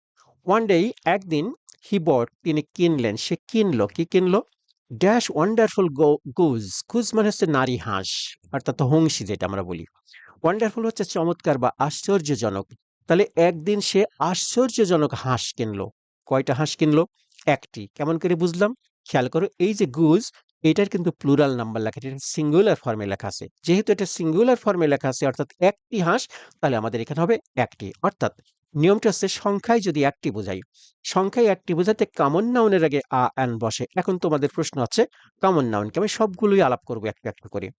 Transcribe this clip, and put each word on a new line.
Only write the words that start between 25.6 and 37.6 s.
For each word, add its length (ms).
হাঁস, 280
তাহলে 160
আমাদের 240
এখানে 200
হবে 180
একটি। 380
অর্থাৎ 300
নিয়মটা 340
হচ্ছে 180
সংখ্যায় 520
যদি 240
একটি 280
বোঝাই, 300
সংখ্যায় 420
একটি 280
বোঝাতে 320
কমন 400
নাউনের 380
আগে 180
আ, 240
অ্যান 220
বসে। 280
এখন 220
তোমাদের 360
প্রশ্ন 280
আছে, 240
কমন 240
নাউন 240
কি? 100
আমি 80
সবগুলোই 540
আলাপ 240
করবো 200
একটা 240
একটা 200
করে। 300